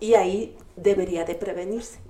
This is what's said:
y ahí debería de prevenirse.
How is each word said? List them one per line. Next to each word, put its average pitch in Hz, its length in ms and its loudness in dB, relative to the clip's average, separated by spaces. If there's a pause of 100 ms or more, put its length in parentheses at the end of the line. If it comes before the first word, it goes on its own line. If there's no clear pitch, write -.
y 226 140 4
ahí 196 420 2 (180)
debería 180 480 0
de 170 120 -4
prevenirse. 190 640 -8 (100)